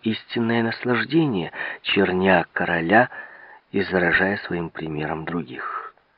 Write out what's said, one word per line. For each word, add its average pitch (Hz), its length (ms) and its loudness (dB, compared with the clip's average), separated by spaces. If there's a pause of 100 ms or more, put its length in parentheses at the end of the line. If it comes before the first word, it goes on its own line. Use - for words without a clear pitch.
истинное 117 600 0
наслаждение, 120 920 0 (300)
черня 92 680 4
короля 87 560 2 (640)
и 98 120 -2
заражая 92 560 2
своим 85 320 -6
примером 78 540 -6
других. - 720 -8 (240)